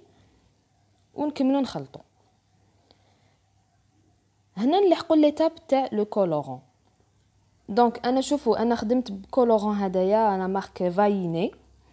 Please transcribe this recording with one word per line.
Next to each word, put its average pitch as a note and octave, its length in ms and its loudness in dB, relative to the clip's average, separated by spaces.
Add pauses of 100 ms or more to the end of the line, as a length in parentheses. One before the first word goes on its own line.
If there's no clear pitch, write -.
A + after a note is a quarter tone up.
(1160)
ونكملو C#4 440 0
نخلطو. D3 400 -8 (2500)
هنا C#4 220 2
نلحقو E4 360 2
ليتاب D#4 520 2
تاع C4+ 240 0
لو G#3 140 -2
كولورون. D3+ 560 -2 (1080)
دونك A#3 360 0
انا B3+ 160 0
شوفوا، A#3+ 400 0
انا A#3 140 0
خدمت A#3+ 360 -2
بكولورون G#3+ 640 0
هدايا، G3 600 0
انا F#3+ 120 -4
مارك F#3+ 420 -4
فايني. F#3+ 640 0 (420)